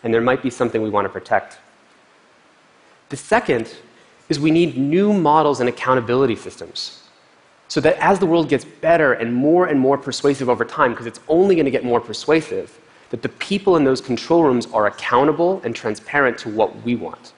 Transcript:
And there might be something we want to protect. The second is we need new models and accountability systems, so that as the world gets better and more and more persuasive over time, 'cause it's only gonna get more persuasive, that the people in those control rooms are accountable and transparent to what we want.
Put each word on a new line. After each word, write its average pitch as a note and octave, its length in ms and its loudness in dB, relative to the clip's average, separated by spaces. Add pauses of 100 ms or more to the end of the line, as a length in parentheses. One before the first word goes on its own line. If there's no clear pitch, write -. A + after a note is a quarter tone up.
And A2+ 100 -4
there A#2 80 2
might B2+ 220 0
be B2+ 80 -4
something A#2 320 -2
we G#2+ 80 -4
want G2+ 160 0
to - 20 -6
protect. - 500 -4 (1500)
The C#3+ 80 -10
second C#3 580 -2 (540)
is D3 100 -2
we D3+ 120 0
need D#3+ 260 2
new E3+ 360 0
models D3+ 480 2
and A#2+ 80 2
accountability B2 680 0
systems, - 680 -16 (680)
so - 120 -4
that D#3 180 2
as G3 200 2
the F#3+ 80 0
world D#3+ 220 2
gets C3+ 160 0
better D#3+ 500 2
and A#2 200 -4
more D#3+ 320 2
and D3 140 0
more C#3 160 2
persuasive C#3 520 -2
over A#2 160 0
time, B2+ 300 0
'cause A#2 120 -12
it's - 220 -14
only F3+ 280 4
gonna D3 140 2
get A#2+ 140 -2
more A#2+ 160 0
persuasive, A2 800 -4 (320)
that A#2 120 -8
the C3 60 -6
people G3 480 0
in D3+ 80 4
those C3 160 2
control E3 440 0
rooms B2 280 2
are G#2+ 140 2
accountable D#3 760 0
and A#2 100 -6
transparent A#2+ 640 -2
to A#2+ 100 -10
what G#2+ 360 -2
we A#2+ 120 -2
want. - 420 -12